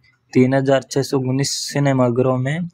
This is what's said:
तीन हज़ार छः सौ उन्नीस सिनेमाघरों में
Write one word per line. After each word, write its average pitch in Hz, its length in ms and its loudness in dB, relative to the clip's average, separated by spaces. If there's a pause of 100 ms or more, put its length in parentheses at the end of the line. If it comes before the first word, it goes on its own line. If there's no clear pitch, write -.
(340)
तीन 127 220 4
हज़ार 135 280 2
छः 139 200 -2
सौ 135 160 -2
उन्नीस 131 320 -2
सिनेमाघरों 127 840 0
में 147 380 -4